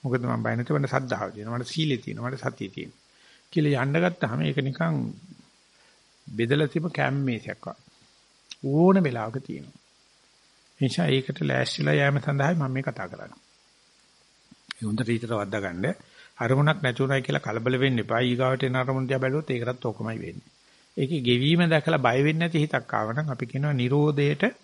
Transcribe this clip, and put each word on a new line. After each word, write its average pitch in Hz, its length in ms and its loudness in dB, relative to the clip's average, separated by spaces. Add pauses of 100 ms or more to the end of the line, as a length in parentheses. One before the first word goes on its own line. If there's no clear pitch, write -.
මොකද 123 180 0
මම 120 220 -2
බය 117 100 0
නැති 120 200 -2
මට 143 180 0
සද්ධාව 117 380 -2
තියෙනවා. 113 300 -6
මට 117 100 -8
සීලය 151 280 0
තියෙනවා. 110 320 -6
මට 135 140 -8
සතිය 107 260 -6
තියෙනවා. - 320 -14 (520)
කියලා 147 280 2
යන්න 143 200 2
ගත්තාම 175 380 0
ඒක 143 200 0
නිකන් 139 400 0 (1300)
බෙදලා 123 400 0
තිබ්බ 170 240 -2
කැම් 139 300 0
මේසයක් 131 380 -4
වගේ. - 200 -12 (840)
ඕන 160 380 6
වෙලාවක 117 400 -2
තියෙනවා. - 400 -12 (1000)
ඒ - 20 2
නිසා 156 260 0
ඒකට 135 340 0
ලෑස්තිලා 139 520 0
යෑම 143 240 4
සඳහායි 143 380 0
මම 139 160 -2
මේ 135 120 -4
කතා 110 240 -8
කරන්නේ. - 340 -16 (1300)
ඒ - 120 -10
හොඳ 110 180 -2
රීතට 113 280 -2
වද්දා 104 320 -2
ගන්න. 92 240 -4 (480)
අරමුණක් 135 460 2
නැතුණයි 135 420 0
කියලා 139 200 -2
කලබල 117 360 0
වෙන්න 127 220 2
එපා. 113 220 0
ඊගාවට 127 420 2
එන 131 120 0
අරමුණ 131 320 0
දිහා 131 120 0
බැලුවොත් 135 300 -2
ඒකටත් 123 360 -4
ඕකමයි 110 320 -4
වෙන්නේ. - 320 -12 (480)
ඒකේ 139 240 0
ගෙවීම 127 440 4
දැකලා 160 340 2
බය 127 200 4
වෙන්නේ 156 220 4
නැති 165 180 0
හිතක් 147 340 0
ආවනම් 117 360 -2
අපි 127 160 -6
කියනවා 143 280 -2
නිරෝධයට 143 680 2 (200)